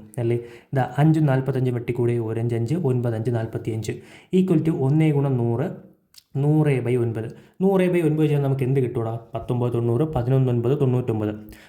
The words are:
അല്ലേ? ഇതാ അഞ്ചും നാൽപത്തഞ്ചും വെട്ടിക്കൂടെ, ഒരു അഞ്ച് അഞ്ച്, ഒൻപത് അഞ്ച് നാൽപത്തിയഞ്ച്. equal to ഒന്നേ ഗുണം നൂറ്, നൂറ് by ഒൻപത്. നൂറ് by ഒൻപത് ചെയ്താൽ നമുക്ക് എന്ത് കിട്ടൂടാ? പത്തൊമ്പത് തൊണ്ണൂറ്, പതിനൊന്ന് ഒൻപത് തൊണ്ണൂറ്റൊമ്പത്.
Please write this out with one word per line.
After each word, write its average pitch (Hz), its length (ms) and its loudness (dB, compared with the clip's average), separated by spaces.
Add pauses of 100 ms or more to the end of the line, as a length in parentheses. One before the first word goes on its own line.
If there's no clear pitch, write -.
(180)
അല്ലേ? 117 200 0 (340)
ഇതാ 131 140 0 (120)
അഞ്ചും 156 280 4
നാൽപത്തഞ്ചും 131 480 0
വെട്ടിക്കൂടെ, 120 440 -2
ഒരു 113 220 -4
അഞ്ച് 117 140 -2
അഞ്ച്, 117 200 -2
ഒൻപത് 123 400 0
അഞ്ച് 110 160 -4
നാൽപത്തിയഞ്ച്. 113 640 -4 (400)
equal 185 280 4
to 160 140 0
ഒന്നേ 151 340 2
ഗുണം 139 260 2
നൂറ്, 117 320 0 (680)
നൂറ് 147 440 2
by 120 160 0
ഒൻപത്. 117 320 -2 (320)
നൂറ് 190 300 4
by 175 160 2
ഒൻപത് 156 200 2
ചെയ്താൽ 143 160 2
നമുക്ക് 135 220 0
എന്ത് 135 160 2
കിട്ടൂടാ? 117 380 -2 (160)
പത്തൊമ്പത് 120 380 -2
തൊണ്ണൂറ്, 117 320 0
പതിനൊന്ന് 131 480 0
ഒൻപത് 120 280 0
തൊണ്ണൂറ്റൊമ്പത്. 123 520 0 (360)